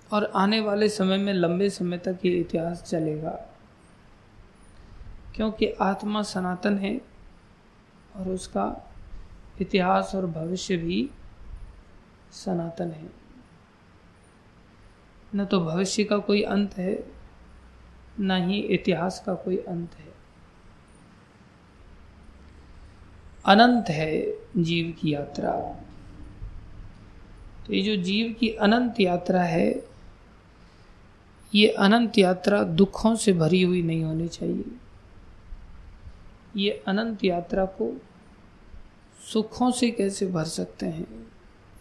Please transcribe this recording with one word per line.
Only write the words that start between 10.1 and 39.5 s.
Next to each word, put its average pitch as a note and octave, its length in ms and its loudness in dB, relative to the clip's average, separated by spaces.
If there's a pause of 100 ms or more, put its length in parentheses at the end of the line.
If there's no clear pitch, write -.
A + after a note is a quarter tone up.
और F#3+ 100 -2
भविष्य E3+ 520 -4
भी F3+ 320 -2 (1200)
सनातन E3+ 600 -6
है। D#3+ 180 -14 (2250)
न G3+ 100 0
तो F#3+ 140 2
भविष्य F3+ 440 0
का G#3 140 2
कोई G3+ 240 2
अंत G3+ 360 0
है, F#3 340 -4 (1080)
न G3 120 0
ही F#3 300 0
इतिहास F3 640 0
का G3 80 -2
कोई F#3 240 -4
अंत E3+ 360 -6
है। - 140 -20 (3500)
अनंत A#3 440 8
है D#3 480 -2 (200)
जीव E3+ 420 2
की D3+ 140 0
यात्रा। - 380 -4 (2250)
तो G#3+ 60 -4
ये G3+ 240 2
जो F3+ 60 0
जीव G#3+ 300 0
की A3+ 160 2
अनंत A3+ 500 4
यात्रा F3+ 420 4
है, E3 420 2 (1700)
ये G#3+ 120 8
अनंत G#3 500 4
यात्रा G3 460 4
दुखों F#3+ 520 2
से G#3+ 180 2
भरी E3+ 280 4
हुई F3+ 200 2
नहीं E3 220 0
होनी D#3+ 240 -2
चाहिए। F3 440 -4 (1800)
ये G3+ 320 0
अनंत G#3+ 360 -2
यात्रा F#3 420 0
को A#3 360 -6 (1300)
सुखों A3+ 380 2